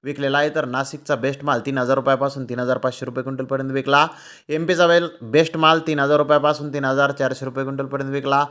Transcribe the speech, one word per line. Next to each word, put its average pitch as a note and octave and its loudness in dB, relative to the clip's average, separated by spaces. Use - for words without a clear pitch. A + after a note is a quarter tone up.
विकलेला C#3 -2
आहे. D3 2
तर D3+ -2
नाशिकचा C3+ -4
बेस्ट C3+ -4
माल C3+ 2
तीन C3+ -4
हजार B2+ 2
रुपयापासून C3+ 0
तीन A#2+ -6
हजार B2 0
पाचशे - -4
रुपये B2 -6
क्विंटलपर्यंत C3+ -4
विकला. C#3 4
एमपीचा E3 2
बेल-, E3+ 4
बेस्ट D#3 2
माल D#3+ 4
तीन D3+ -2
हजार C#3+ 4
रुपयापासून D3 2
तीन C#3+ -4
हजार C#3 2
चारशे C3+ -4
रुपये C3 -6
क्विंटलपर्यंत C3+ -6
विकला. C#3+ 0